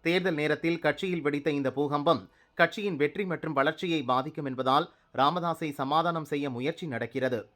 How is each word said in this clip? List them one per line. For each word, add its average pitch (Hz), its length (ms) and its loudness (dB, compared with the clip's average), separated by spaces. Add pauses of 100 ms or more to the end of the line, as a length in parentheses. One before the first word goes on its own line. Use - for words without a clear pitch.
தேர்தல் 175 360 2
நேரத்தில் 156 440 0
கட்சியில் 165 420 0
வெடித்த 143 320 0
இந்த 131 200 0
பூகம்பம் 147 420 2 (360)
கட்சியின் 175 460 0
வெற்றி 180 280 -2
மற்றும் 156 280 -4
வளர்ச்சியை 160 420 0 (100)
பாதிக்கும் 139 400 -2
என்பதால் 131 380 2 (320)
ராமதாஸை 165 500 0 (100)
சமாதானம் 160 520 0
செய்ய 143 120 -2 (120)
முயற்சி 160 380 -4
நடக்கிறது. 120 460 -2 (140)